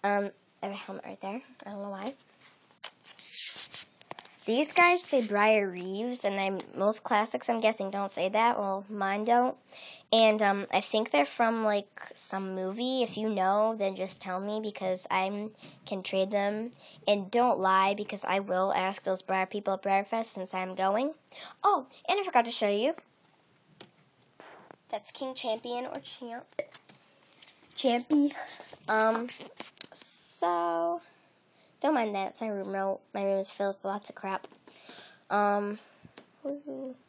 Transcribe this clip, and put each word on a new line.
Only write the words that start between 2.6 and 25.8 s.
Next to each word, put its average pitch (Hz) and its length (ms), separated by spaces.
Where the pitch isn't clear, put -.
These 247 260
guys 349 300
say 254 240
Briar 208 420
Reeves, 190 560
and 196 160
I'm, 190 200
most 208 260
classics, 220 460
I'm 233 120
guessing, 214 300
don't 196 200
say 185 180
that. 220 300
Well, 196 300
mine 202 360
don't. 247 320
And, 220 300
um, 202 300
I 190 80
think 220 320
they're 285 120
from, 226 380
like, 208 240
some 190 400
movie. 240 480
If 226 120
you 214 120
know, 208 500
then 196 160
just 185 260
tell 185 200
me, 208 200
because 190 480
I 202 420
can 190 160
trade 190 300
them. 208 400
And 202 240
don't 240 300
lie, 190 340
because 208 300
I 196 160
will 190 320
ask 190 320
those 190 180
Briar 190 240
people 202 280
at 190 80
Briar 196 200
Fest 226 300
since 190 200
I'm 185 220
going. 208 400
Oh, 381 240
and 381 100
I 392 60
forgot 247 220
to 233 40
show 214 180
you. 208 280
That's 208 240
King 262 220
Champion 240 520